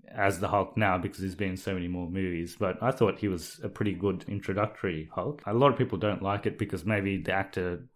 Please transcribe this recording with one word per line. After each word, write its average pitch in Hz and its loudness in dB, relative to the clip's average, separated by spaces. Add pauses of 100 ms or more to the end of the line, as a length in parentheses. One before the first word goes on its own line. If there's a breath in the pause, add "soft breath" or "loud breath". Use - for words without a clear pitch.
(100)
as 98 2
the 101 0
Hulk 95 2
now 101 4
because 92 -4
he's 95 -2
been 95 -2
in 92 -4
so 98 -4
many 90 -2
more 90 -4
movies. 87 -2
But 92 0
I 123 2
thought 104 4
he 104 0
was 87 -4
a 107 -2
pretty 101 -2
good 92 -2
introductory 98 -2
Hulk. 120 -4
A 101 -2
lot 131 8
of 127 2
people 113 0
don't 104 0
like 101 0
it 104 -2
because 92 -4
maybe 98 2
the - -2
actor 95 -2 (120)